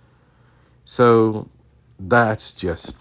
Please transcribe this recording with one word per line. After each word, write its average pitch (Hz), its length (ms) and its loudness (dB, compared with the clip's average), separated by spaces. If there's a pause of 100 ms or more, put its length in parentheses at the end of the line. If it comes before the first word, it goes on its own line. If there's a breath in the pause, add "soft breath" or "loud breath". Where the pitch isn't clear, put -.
(880 soft breath)
So 113 640 2 (480)
that's 110 540 -2
just - 480 -8